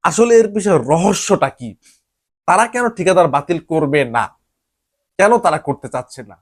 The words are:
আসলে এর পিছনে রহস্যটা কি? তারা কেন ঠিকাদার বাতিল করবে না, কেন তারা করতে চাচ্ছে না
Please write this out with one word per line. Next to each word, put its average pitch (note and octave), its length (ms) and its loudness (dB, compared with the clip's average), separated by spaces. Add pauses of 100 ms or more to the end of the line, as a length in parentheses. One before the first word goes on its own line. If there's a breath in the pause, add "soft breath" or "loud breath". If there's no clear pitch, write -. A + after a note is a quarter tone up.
আসলে G#3+ 320 2
এর A3+ 160 4
পিছনে G3+ 260 0 (140)
রহস্যটা F3 580 0
কি? B2 200 -12 (800 soft breath)
তারা F#3+ 200 2
কেন B3 180 -4 (100)
ঠিকাদার F3+ 400 2
বাতিল D#3 240 -2 (120)
করবে D3+ 300 0 (140)
না, A2+ 100 0 (960)
কেন G3+ 200 4
তারা D#3+ 280 0
করতে C3+ 220 -6
চাচ্ছে B2+ 340 -10
না G2+ 180 -20